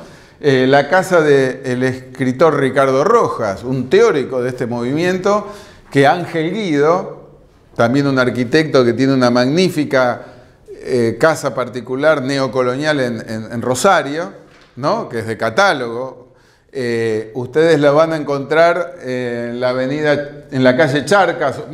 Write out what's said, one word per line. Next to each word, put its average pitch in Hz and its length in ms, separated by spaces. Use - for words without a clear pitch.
Eh, 131 260
la 143 220
casa 180 320
del 131 600
escritor 131 760
Ricardo 135 460
Rojas, 151 580
un 127 260
teórico 156 520
de 123 80
este 127 160
movimiento, 175 840
que 139 160
Ángel 165 460
Guido, 175 640
también 131 320
un 135 100
arquitecto 127 680
que 117 100
tiene 135 200
una 127 160
magnífica, 127 960
eh, 117 520
casa 151 340
particular 127 720
neocolonial 135 760
en, 117 300
en, 110 220
en 117 100
Rosario, 151 680
¿no? 170 300
Que 120 120
es 107 80
de 110 100
catálogo. 123 960
Eh, 113 640
ustedes 156 440
la 143 120
van 160 220
a 160 40
encontrar, 151 840
eh, 123 480
en 120 80
la 127 100
avenida, 139 800
en 131 140
la 127 120
calle 147 300
Charcas, 165 520